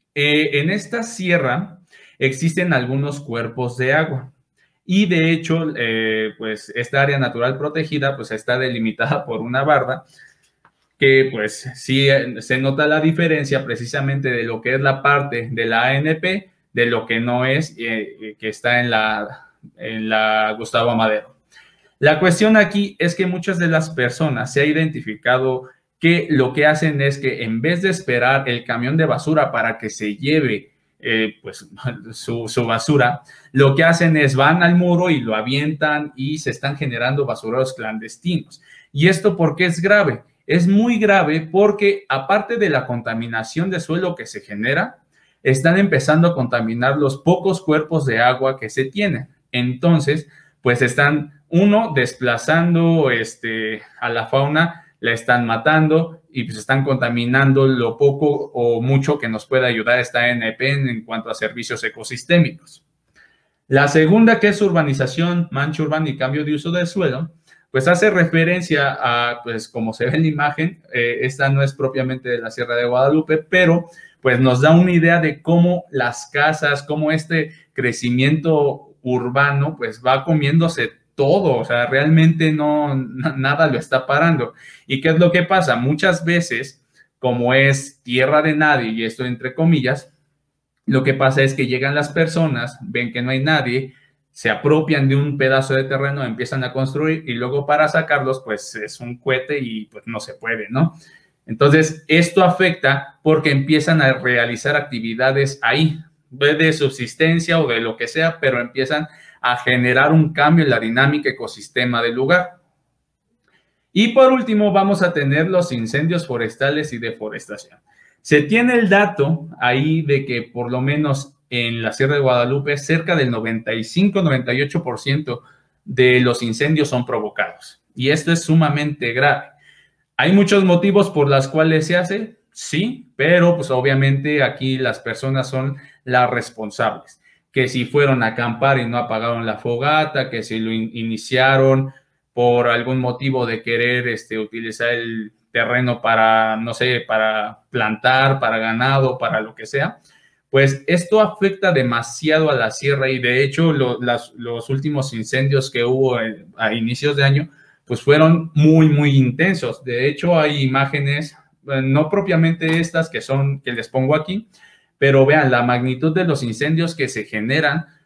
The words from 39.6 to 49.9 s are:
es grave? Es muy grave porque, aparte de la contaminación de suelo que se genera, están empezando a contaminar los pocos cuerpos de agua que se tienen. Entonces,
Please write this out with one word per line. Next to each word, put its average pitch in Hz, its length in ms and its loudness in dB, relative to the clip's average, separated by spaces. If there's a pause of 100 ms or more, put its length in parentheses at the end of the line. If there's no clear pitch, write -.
es 170 160 -2
grave? 196 420 2 (220)
Es 170 220 2
muy 214 320 4
grave 165 520 2
porque, 202 560 2
aparte 202 500 -2
de 196 120 0
la 131 160 0
contaminación 117 840 -6
de 180 80 -4
suelo 175 340 -2
que 113 140 -12
se 101 140 -14
genera, 131 580 -4 (480)
están 135 300 4
empezando 165 500 2
a 170 80 0
contaminar 120 640 -2
los 139 220 0
pocos 180 420 0
cuerpos 151 440 -2
de 113 140 0
agua 127 400 0
que 110 100 -10
se 135 160 -2
tienen. 170 440 -4 (240)
Entonces, 139 720 0 (340)